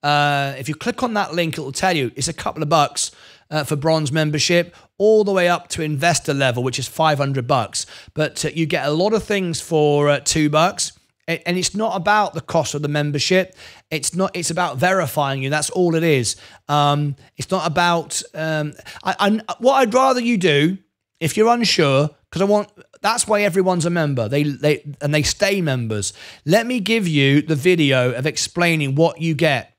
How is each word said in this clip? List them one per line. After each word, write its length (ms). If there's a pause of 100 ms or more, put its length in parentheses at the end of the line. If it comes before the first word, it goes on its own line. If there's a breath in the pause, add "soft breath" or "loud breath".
Uh, 560
if 120
you 40
click 280
on 120
that 200
link, 240
it 20
will 120
tell 220
you 220
it's 120
a 60
couple 280
of 60
bucks, 420 (400 loud breath)
uh, 140
for 100
bronze 380
membership, 640 (240 soft breath)
all 260
the 80
way 160
up 200
to 120
investor 540
level, 280
which 160
is 80
five 300
hundred 300
bucks. 400 (260 loud breath)
But, 320
uh, 100
you 120
get 200
a 40
lot 240
of 100
things 380
for, 480
uh, 100
two 300
bucks. 420 (340)
A-, 220
and 80
it's 180
not 220
about 380
the 80
cost 320
of 80
the 60
membership. 680 (340 loud breath)
It's 240
not, 220
it's 140
about 260
verifying 680
you. 60
That's 220
all 240
it 80
is. 340 (320 loud breath)
Um, 480 (220 soft breath)
it's 120
not 160
about, 560 (120)
um, 400 (280 loud breath)
I, 460
I, 100
what 160
I'd 200
rather 260
you 160
do, 400 (420)
if 160
you're 140
unsure, 640 (200)
'cause 120
I 40
want, 220 (320)
that's 280
why 140
everyone's 440
a 40
member. 380
They, 140
they, 580
and 140
they 80
stay 380
members. 540 (300 loud breath)
Let 220
me 140
give 260
you 360
the 120
video 580
of 140
explaining 680
what 260
you 140
get. 440